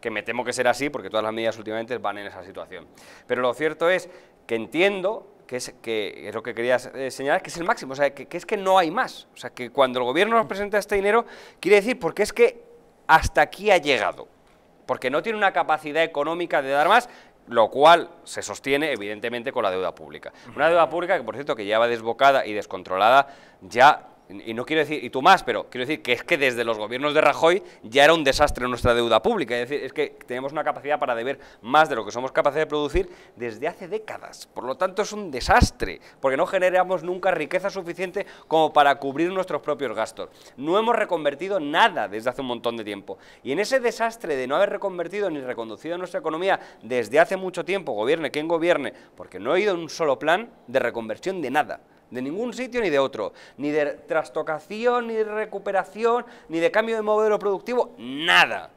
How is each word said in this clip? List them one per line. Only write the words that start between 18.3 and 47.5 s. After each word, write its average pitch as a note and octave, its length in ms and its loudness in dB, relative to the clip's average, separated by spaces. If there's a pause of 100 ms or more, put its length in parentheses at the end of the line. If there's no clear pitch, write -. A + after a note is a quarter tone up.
sostiene, C#3 500 -2
evidentemente, A2+ 580 -6
con B2 140 -2
la F#2+ 80 2
deuda F#2 200 -2
pública. D2+ 400 -16 (220)
Una C#3+ 140 2
deuda E3+ 200 4
pública F3 280 -2
que, C#3 80 -4
por A2 100 -8
cierto, C#3+ 220 -6
que G#2+ 100 -6
ya G#2+ 140 2
va A#2+ 80 4
desbocada A#2+ 580 2
y G#2+ 60 -6
descontrolada G2 720 2 (340)
ya, A#2+ 460 4 (220)
y G2+ 260 -12
no A#2+ 100 -6
quiero D#3+ 180 -2
decir, D3 200 -4
y A#2+ 80 -10
tú C3 120 -4
más, F3+ 200 6
pero G#2 260 -4
quiero B2 160 -6
decir D3 180 -6
que B2 100 0
es A#2 100 -2
que - 160 0
desde B2 240 0
los A2+ 160 -2
gobiernos B2+ 360 -4
de D3+ 60 4
Rajoy D3+ 440 2 (180)
ya B2 220 4
era D#3+ 100 8
un E3 80 0
desastre C#3 460 2
nuestra B2 260 2
deuda A#2 260 4
pública, E3 360 -2
es B2 120 -4
decir, C3 160 -6
es C3 80 -10
que D3 180 -4 (140)
tenemos B2+ 280 -8
una D#3 100 -4
capacidad C#3+ 380 -2
para B2+ 160 -2
deber B2+ 240 -4 (220)
más D3 260 4
de C#3 80 0
lo A2 80 -4
que G2 80 -10
somos B2+ 180 -6
capaces D3 300 2
de D#3 60 0
producir D3 440 -2 (240)
desde A#2 320 -8
hace F3+ 220 -8
décadas. - 580 -12
Por - 160 -12
lo B2+ 140 -6
tanto, F#3+ 260 -2
es F#3+ 100 -4
un G#3 200 -10
desastre, C3 680 2 (200)
porque C3 160 2
no E3+ 100 2
generamos F3+ 560 2
nunca F3+ 300 -2
riqueza F3 380 -2
suficiente F3+ 540 -6 (220)
como D#3 260 2
para C#3+ 280 6
cubrir C#3+ 320 -2
nuestros F3+ 300 -4
propios C3 340 -4
gastos. G#2+ 340 -6 (260)
No D#3 220 0
hemos A3+ 160 2
reconvertido F3+ 640 -2
nada D#3 480 2
desde A2 240 -4
hace C3+ 120 -8
un C3 40 -6
montón A#2 300 -4
de A2+ 80 -8
tiempo. G2+ 340 -10 (240)
Y A#2+ 80 -8
en D3 80 -2
ese A3 220 0
desastre A3+ 560 -4
de B2+ 100 -4
no C3 80 -2
haber G3 160 2
reconvertido F#3+ 580 -4
ni D3+ 120 -6
reconducido A#2+ 580 -8
nuestra F3+ 220 -8
economía D#3+ 400 0 (220)
desde A2+ 360 0
hace F3 180 4
mucho F3+ 280 -8